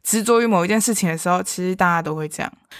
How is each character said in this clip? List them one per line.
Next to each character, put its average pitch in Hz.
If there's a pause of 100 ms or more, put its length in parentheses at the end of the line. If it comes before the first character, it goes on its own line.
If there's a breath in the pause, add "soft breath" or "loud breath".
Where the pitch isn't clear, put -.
执 214
着 233
于 233
某 185
一 175
件 214
事 220
情 190
的 160
时 175
候， 180
其 185
实 185
大 190
家 170
都 156
会 151
这 -
样。 - (300 loud breath)